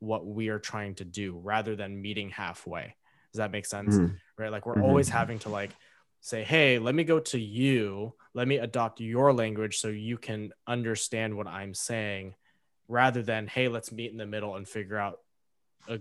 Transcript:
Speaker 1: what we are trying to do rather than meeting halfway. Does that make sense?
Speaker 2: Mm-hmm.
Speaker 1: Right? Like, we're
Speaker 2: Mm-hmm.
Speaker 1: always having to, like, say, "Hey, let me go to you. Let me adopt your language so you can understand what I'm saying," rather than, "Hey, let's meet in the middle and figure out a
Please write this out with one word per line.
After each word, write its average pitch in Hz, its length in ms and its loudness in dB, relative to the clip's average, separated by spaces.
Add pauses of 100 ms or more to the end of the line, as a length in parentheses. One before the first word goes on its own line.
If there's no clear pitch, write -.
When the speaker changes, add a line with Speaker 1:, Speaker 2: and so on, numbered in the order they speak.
Speaker 1:
what 110 240 -2
we 107 240 -4
are 107 100 -2
trying 104 360 -6
to 95 100 -12
do 90 400 -6
rather 107 320 0
than 98 240 -8
meeting 101 300 -6
halfway. 87 640 -8 (360)
Does 107 60 -10
that 107 140 -2
make 104 140 -4
sense? 101 300 4
Speaker 2:
Mm-hmm. 90 180 6 (240)
Speaker 1:
Right? 110 120 -4
Like, 107 140 -6
we're 117 120 -2
Speaker 2:
Mm-hmm. 104 80 6
Speaker 1:
always 135 260 6
having 113 300 0
to, 110 100 -8
like, 101 220 -4 (500)
say, 113 200 -6
"Hey, 135 360 6
let 117 160 2
me 165 100 2
go 160 160 4
to 147 180 -2
you. 110 760 0 (180)
Let 123 160 -2
me 139 80 4
adopt 117 440 -2
your 120 340 6
language 110 420 0
so - 120 -2
you 107 280 -4
can 107 360 -6 (140)
understand 113 680 -2
what 101 100 -4
I'm 95 280 -8
saying," 101 600 -4 (540)
rather 120 340 4
than, 110 240 -2
"Hey, 127 220 2
let's 117 240 -6
meet 117 180 -8
in 110 60 -14
the 110 100 -8
middle 104 300 -6
and 98 100 -10
figure 104 300 -6
out 101 220 -4 (680)
a 113 140 -4